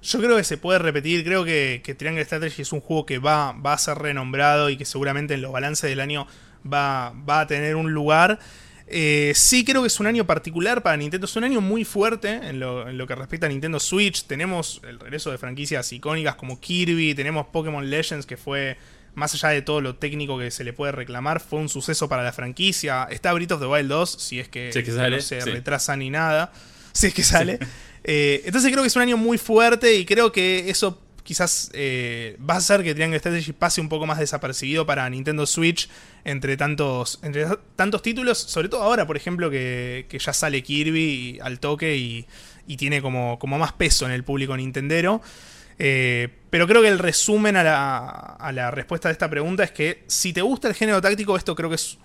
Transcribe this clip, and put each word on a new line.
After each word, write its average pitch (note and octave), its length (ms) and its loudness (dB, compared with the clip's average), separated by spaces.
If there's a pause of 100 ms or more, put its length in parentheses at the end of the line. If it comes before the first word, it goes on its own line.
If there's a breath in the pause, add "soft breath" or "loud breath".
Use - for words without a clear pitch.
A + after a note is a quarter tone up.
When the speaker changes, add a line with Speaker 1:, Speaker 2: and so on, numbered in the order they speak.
Speaker 1:
Yo - 180 -2
creo A#3 160 6
que G3+ 80 4
se D3+ 140 -4
puede F3+ 200 2
repetir. D#3+ 460 0
Creo F3+ 200 2
que, C#3 380 0
que C#3 120 -8
Triangle D#3 300 -4
Strategy D#3 380 -6
es C3+ 100 -8
un D3+ 80 -4
juego D#3 260 -2
que C3+ 120 -4
va, C#3+ 340 2
va C#3 200 -2
a D3 60 0
ser D3 200 -2
renombrado C#3+ 680 2
y C#3 80 0
que C#3 80 -10
seguramente C#3 500 -2
en C3+ 80 -4
los C3 100 -8
balances C#3+ 360 -2
del C3+ 120 -2
año C#3+ 260 -4 (440 loud breath)
va, C3+ 440 0 (140)
va D3+ 120 4
a D3+ 60 2
tener D3+ 300 0
un D#3+ 160 0
lugar. D#3 460 6 (480 loud breath)
Eh, D3 480 2
sí B3 300 6
creo C4 160 4
que B3 80 2
es - 100 0
un G#3 80 0
año A3+ 200 2
particular E3+ 560 0
para D#3 160 2
Nintendo. D#3 260 -2
Es - 120 -8
un A3+ 80 0
año B3+ 180 2
muy G#3 240 0
fuerte G#3+ 480 0
en E3+ 260 -8
lo, B2+ 260 -6
en B2+ 120 -10
lo B2+ 80 -8
que B2 80 -6
respecta D#3+ 320 -6
a - 20 2
Nintendo C#3+ 320 -2
Switch. G3 460 0
Tenemos E3+ 600 -6
el A#2+ 140 -16
regreso D3+ 300 -8
de B2+ 80 -8
franquicias C3+ 560 -6
icónicas D3+ 400 -4
como B2+ 260 -12
Kirby, E3+ 540 0
tenemos C#3+ 320 -4
Pokémon D3+ 420 -4
Legends, D3 380 -4
que B2 100 -12
fue, C#3 400 -6 (380 loud breath)
más D3 180 -4
allá - 220 -2
de C#3+ 80 0
todo D3+ 180 -2
lo C3 160 -6
técnico D3 420 -6
que B2 120 -6
se - 140 -10
le A#2+ 100 -10
puede C#3+ 180 -4
reclamar, C3 480 -4
fue D3+ 200 -6
un D3+ 100 -4
suceso D3 400 -2
para B2+ 120 -2
la B2 120 -4
franquicia. C3+ 760 0
Está - 220 0
Breath F3 200 0
of D#3+ 80 -2
the C3+ 60 -4
Wild C#3+ 220 2
dos, D#3+ 220 0
si - 280 -8
es A#2+ 120 -12
que B2 200 -10
Speaker 2:
Si B2 100 -2
es A#2+ 40 -4
que A#2 80 -4
sale, B2+ 240 0
Speaker 1:
no C3+ 60 -4
se C3 180 -6
Speaker 2:
sí. B2+ 100 -4
Speaker 1:
retrasa C#3 460 -2
ni C3+ 140 -6
nada. D#3+ 420 0 (400 loud breath)
Si - 140 4
es F#3 80 2
que - 80 0
sale. F3 360 4
Speaker 2:
Sí. C3 80 -6 (400 loud breath)
Speaker 1:
Eh, C#3+ 380 2
entonces B3 260 2
creo C4+ 120 4
que B3+ 60 4
es - 80 2
un B3+ 40 4
año B3 160 4
muy A#3 220 2
fuerte A#3 560 6
y F#3+ 100 2
creo A3 260 4
que F#3 380 2
eso F#3+ 320 0 (220)
quizás, - 500 -2
eh, A#2+ 640 -4
va C#3 140 -2
a E3+ 60 2
hacer G3 260 4
que D#3+ 100 0
Triangle D#3+ 240 0
Strategy E3 360 -4
pase F3 260 0
un D#3 80 -4
poco D#3 160 -2
más D#3 140 -4
desapercibido D3 640 -2
para C#3 240 0
Nintendo C#3+ 380 -2
Switch E3 420 0 (340 loud breath)
entre C3+ 360 -4
tantos, C#3+ 640 -2
entre D3+ 240 -2 (300)
tantos G3+ 260 0
títulos, A#3 340 0
sobre - 320 -4
todo A#3 140 -2
ahora, G#3 240 2
por D3+ 100 -4
ejemplo, F3 340 -4
que, B2+ 600 -6
que C#3 80 -10
ya C#3+ 160 -4
sale C#3 280 0
Kirby D3 800 0
al B2+ 180 -8
toque D3 360 -2
y, A#2+ 300 -6 (400 loud breath)
y C#3+ 100 -10
tiene C#3+ 240 0
como, B2 380 -2
como C#3 200 -4
más D#3+ 140 0
peso D#3 320 2
en B2+ 80 -2
el B2 100 -4
público C3+ 320 -2
nintendero. C#3+ 680 0 (560 loud breath)
Eh, B2+ 500 2 (220)
pero E3+ 180 4
creo A3+ 140 8
que A3 60 8
el G3 100 6
resumen G#3 580 2
a F3 80 6
la, C#3 420 2 (320)
a C#3 140 -8
la B2 180 -2
respuesta E3 380 -4
de D#3+ 40 2
esta D#3+ 180 -2
pregunta E3+ 340 0
es - 60 -6
que D#3 380 -2
si - 260 0
te F3 80 0
gusta B3 260 0
el G#3 60 0
género G#3+ 260 4
táctico, G3 380 2
esto F3 160 -2
creo D#3+ 160 -4
que E3 60 -2
es - 280 -6